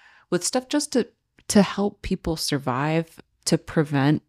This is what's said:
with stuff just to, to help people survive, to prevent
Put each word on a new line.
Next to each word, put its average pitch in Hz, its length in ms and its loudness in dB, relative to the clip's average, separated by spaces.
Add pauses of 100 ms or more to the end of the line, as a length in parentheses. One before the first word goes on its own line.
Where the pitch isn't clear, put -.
(300)
with 170 140 -2
stuff 254 240 -4
just 294 240 -2
to, 233 160 0 (400)
to 208 140 6
help - 400 -2
people 170 340 -4
survive, 143 840 -2 (260)
to 165 120 2
prevent 147 720 0